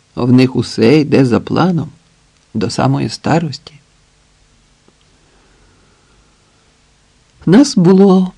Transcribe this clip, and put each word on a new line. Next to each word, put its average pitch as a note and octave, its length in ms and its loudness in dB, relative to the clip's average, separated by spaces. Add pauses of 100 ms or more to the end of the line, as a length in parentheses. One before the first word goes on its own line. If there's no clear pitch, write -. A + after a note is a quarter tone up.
(160)
В B2 160 -2
них B2+ 240 2
усе B2+ 440 0
йде C#3 260 0
за A#2+ 140 -2
планом, D#3+ 500 -4 (640)
до G#2+ 160 -6
самої C3+ 400 -4
старості. D3 640 -8 (3750)
Нас B3 320 4
було F#3+ 600 2